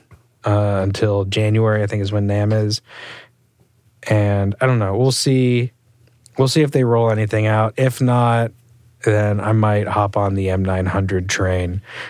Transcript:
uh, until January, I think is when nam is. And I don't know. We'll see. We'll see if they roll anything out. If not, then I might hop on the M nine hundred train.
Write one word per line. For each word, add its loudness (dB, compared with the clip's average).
uh, 0
until 0
January, 0
I 0
think -4
is -4
when 0
nam 0
is. 0
And 0
I 2
don't 2
know. -2
We'll 2
see. 0
We'll 2
see 2
if 0
they 2
roll 2
anything 0
out. 0
If 0
not, 2
then 2
I -2
might 2
hop -2
on 0
the -2
M 0
nine -2
hundred -2
train. -2